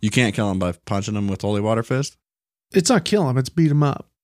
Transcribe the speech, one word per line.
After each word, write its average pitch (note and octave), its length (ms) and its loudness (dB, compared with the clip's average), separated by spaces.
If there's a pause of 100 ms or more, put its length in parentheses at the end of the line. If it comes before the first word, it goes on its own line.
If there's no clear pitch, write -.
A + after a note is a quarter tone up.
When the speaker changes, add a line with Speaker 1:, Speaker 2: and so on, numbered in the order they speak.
Speaker 1:
You G#2+ 80 0
can't A#2+ 260 2
kill G#2 140 0
'em F#2 100 -2
by F2+ 120 0 (140)
punching G#2 320 -4
'em G2+ 100 -4
with F#2+ 140 -6
holy G2+ 200 -2
water A2+ 220 0
fist? C3 340 -4 (540)
Speaker 2:
It's F#3 180 2
not A#3+ 160 2
kill G3+ 220 2
'em, B2+ 100 0
it's B2+ 120 -2
beat D#3+ 220 2
'em D3 120 4
up. - 260 -4 (140)